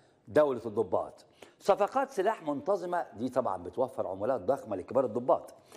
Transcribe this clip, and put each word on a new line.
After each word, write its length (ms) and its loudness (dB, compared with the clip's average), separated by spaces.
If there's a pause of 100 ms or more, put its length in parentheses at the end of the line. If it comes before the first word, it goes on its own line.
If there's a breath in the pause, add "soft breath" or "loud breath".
(280 soft breath)
دولة 380 4
الضباط. 600 -2 (340 loud breath)
صفقات 520 2
سلاح 320 0
منتظمة، 640 -2 (120)
دي 120 -4
طبعا 340 0
بتوفر 440 -2
عمولات 340 -2
ضخمة 340 -2
لكبار 300 0
الضباط. 480 0 (240 loud breath)